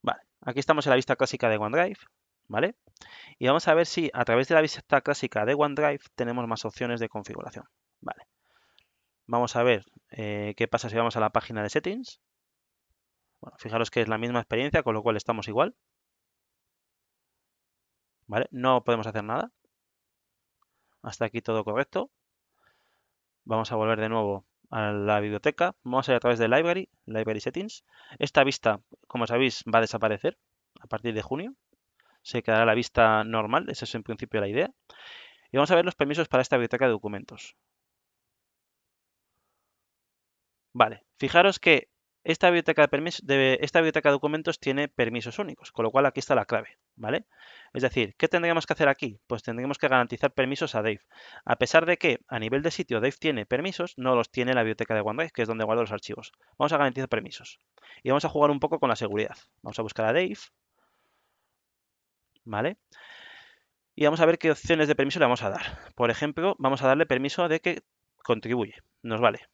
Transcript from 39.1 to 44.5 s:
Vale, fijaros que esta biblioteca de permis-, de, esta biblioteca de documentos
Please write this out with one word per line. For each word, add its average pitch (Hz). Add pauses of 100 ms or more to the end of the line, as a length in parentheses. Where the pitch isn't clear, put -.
Vale, 113 (160)
fijaros 170
que 156 (360)
esta 165
biblioteca 165
de 147
permis-, 160
de, 131
esta 147
biblioteca 156
de 143
documentos 151